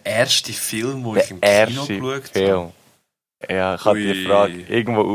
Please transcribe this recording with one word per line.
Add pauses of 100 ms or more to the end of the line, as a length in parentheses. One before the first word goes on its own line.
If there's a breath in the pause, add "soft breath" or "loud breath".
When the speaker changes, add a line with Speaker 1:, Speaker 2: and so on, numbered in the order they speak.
Speaker 1:
erste
Film,
den
Speaker 2:
Der
Speaker 1:
ich
im
Kino
Speaker 2:
erste
Speaker 1:
geschaut
Speaker 2:
Film.
Speaker 1:
habe? (800)
Speaker 2:
Ja,
ich
habe
die
Speaker 1:
Ui.
Speaker 2:
Frage
irgendwo (120)